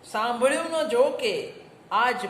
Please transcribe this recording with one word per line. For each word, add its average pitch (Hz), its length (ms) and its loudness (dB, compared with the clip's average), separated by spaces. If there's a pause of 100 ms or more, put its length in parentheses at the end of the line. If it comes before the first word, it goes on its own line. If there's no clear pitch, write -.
(100)
સાંભળ્યું 240 600 0
ન 320 180 -2
જો 240 160 4
કે 226 480 -2 (380)
આજ 233 400 0